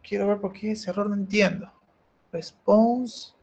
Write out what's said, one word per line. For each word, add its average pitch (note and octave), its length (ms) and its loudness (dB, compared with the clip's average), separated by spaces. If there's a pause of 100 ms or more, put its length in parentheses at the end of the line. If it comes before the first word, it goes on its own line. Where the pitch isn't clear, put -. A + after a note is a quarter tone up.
Quiero G3+ 260 -2
ver G3+ 120 0
por G3 140 -6
qué G#3+ 180 -6
ese G#3+ 200 -6
error G3+ 180 -2
no G#3 60 -2
entiendo. G3 540 0 (600)
Response. A3 1120 0